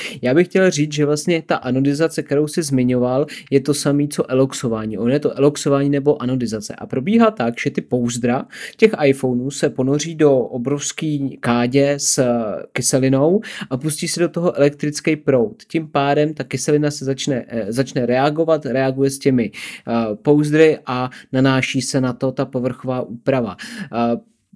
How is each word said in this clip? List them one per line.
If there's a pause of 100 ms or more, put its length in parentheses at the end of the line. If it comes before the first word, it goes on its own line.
(220)
Já
bych
chtěl
říct,
že
vlastně
ta
anodizace,
kterou
jsi
zmiňoval, (260)
je
to
samý,
co
eloxování.
Ono
je
to
eloxování
nebo
anodizace.
A
probíhá
tak, (100)
že
ty
pouzdra (320)
těch (140)
iPhoneů
se
ponoří
do
obrovský
kádě
s,
eh, (480)
kyselinou (280)
a
pustí
se
do
toho
elektrický
proud.
Tím
pádem
ta
kyselina
se
začne,
eh,
začne
reagovat,
reaguje
s
těmi, (360)
eh,
pouzdry
a (220)
nanáší
se
na
to
ta
povrchová
úprava. (360)
Eh, (380)